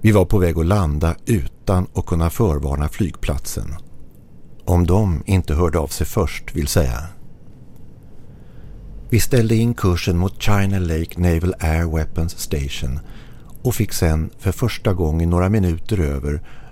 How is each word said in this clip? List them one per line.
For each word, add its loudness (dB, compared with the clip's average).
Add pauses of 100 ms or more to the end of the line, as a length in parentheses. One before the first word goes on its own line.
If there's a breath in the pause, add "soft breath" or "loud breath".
Vi 6
var 6
på 4
väg 4
att 2
landa 2 (120)
utan 0
att -4
kunna 2
förvarna 0
flygplatsen. -4 (880)
Om 4
de 2
inte 2
hörde 2
av 0
sig -4
först, -4
vill -2
säga. 0 (2000 loud breath)
Vi 4
ställde 4
in 2
kursen 0
mot -2
China 4
Lake -2
Naval 2
Air 2
Weapons -2
Station -4 (600 loud breath)
och 0
fick 0
sen 2
för -2
första 0
gången 2
några 4
minuter 0
över -2 (300 loud breath)